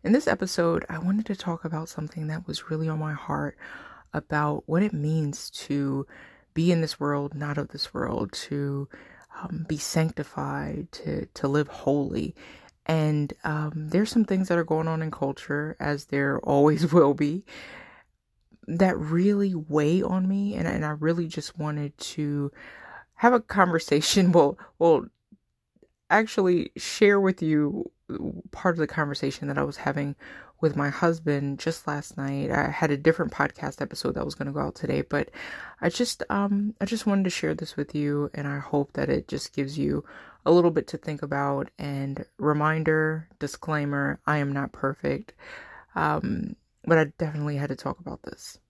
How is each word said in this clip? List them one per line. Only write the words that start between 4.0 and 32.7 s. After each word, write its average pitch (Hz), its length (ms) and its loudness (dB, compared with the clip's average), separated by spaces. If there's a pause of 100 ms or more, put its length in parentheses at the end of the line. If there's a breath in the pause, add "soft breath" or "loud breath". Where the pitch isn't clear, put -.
about 147 540 -2
what 175 160 2
it 208 100 0
means 151 560 -2
to 139 560 -2 (480 loud breath)
be 165 180 4
in 165 100 4
this 156 180 -4
world, 143 340 -2
not 147 240 -4
of 143 120 -4
this - 260 -8
world, - 380 -2
to, 139 540 -4 (540 loud breath)
um, 165 260 -6
be 156 100 -2
sanctified, 147 1120 -4
to, - 420 -6
to - 140 -4
live 143 200 2
holy. - 680 -2 (500 loud breath)
And, 151 480 2 (100)
um, 151 280 -2 (180)
there's 202 220 2
some 220 140 6
things 190 240 0
that 170 80 4
are 170 60 2
going 160 240 0
on 160 140 0
in 160 80 -4
culture, 143 680 -4
as 147 260 -2
there 139 360 0
always 147 520 6
<laughs> - 0 -
will 147 220 8
be, 147 280 0 (1200 loud breath)
that 180 300 2
really 190 580 2
weigh 156 480 2
on 185 240 0
me. 202 280 -2
And, 165 120 -2
and - 180 -2
I 151 60 -2
really 160 360 0
just - 300 -10
wanted 147 400 -4
to 143 540 -4 (680 loud breath)
have 240 120 8
a 240 60 6
conversation, 180 920 4
<laughs> - 20 4
well, 147 240 6 (220 loud breath)
well, 165 260 6 (1040)
actually 190 680 4
share 202 440 4
with 190 220 2
you 151 480 2 (640)
part 180 220 0
of 165 60 -4
the 151 80 0
conversation 143 600 -4
that 143 120 -2
I 143 40 2
was 143 140 -4
having 143 380 -4 (440 loud breath)
with 156 160 2
my 143 140 0
husband 147 680 0
just - 280 -6
last 147 300 -8
night. 139 320 -4
I 147 200 2
had 151 200 0